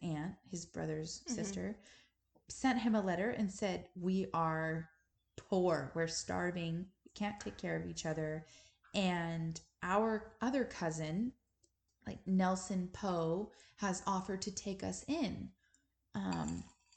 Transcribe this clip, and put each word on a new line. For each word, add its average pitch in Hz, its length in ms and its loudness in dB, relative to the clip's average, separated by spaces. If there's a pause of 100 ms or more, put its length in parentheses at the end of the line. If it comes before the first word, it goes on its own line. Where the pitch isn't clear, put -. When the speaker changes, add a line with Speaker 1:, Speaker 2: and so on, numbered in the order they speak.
Speaker 1:
aunt, 160 340 -2 (140)
his 165 160 -6
brother's 160 600 -4
Speaker 2:
Mm-hmm. 269 100 -2
Speaker 1:
sister, 196 420 -4 (680)
sent 247 320 2
him 220 160 4
a 214 60 6
letter 190 300 2
and 202 200 0
said, 180 380 -2 (100)
"We 185 340 2
are 160 540 0 (480)
poor. 175 580 2
We're 165 140 2
starving. 175 760 -2 (180)
We - 100 -20
can't 202 280 -2
take - 160 -8
care 170 180 -2
of 165 100 -2
each 165 200 -6
other. 156 400 -2 (500)
And 165 640 0 (240)
our 214 480 2 (100)
other 254 220 2
cousin, 165 720 -2 (720)
like, - 180 -10
Nelson 185 680 4
Poe, 175 580 0 (240)
has 190 320 -2
offered 190 360 0
to 208 120 -4
take 190 300 -6
us 185 240 -4
in." 294 400 -2 (680)
Um, 101 480 -2 (320)